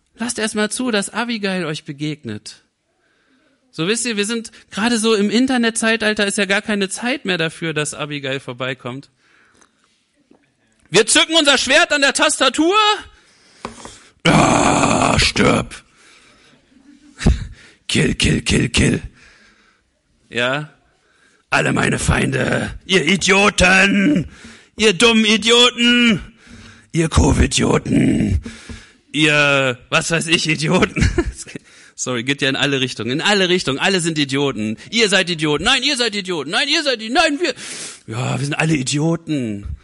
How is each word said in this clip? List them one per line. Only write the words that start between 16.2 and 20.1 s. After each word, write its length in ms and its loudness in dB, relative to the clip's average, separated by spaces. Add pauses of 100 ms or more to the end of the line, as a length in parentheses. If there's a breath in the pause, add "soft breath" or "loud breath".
Kill, 260 0
kill, 280 0
kill, 280 0
kill. 300 2 (1300 soft breath)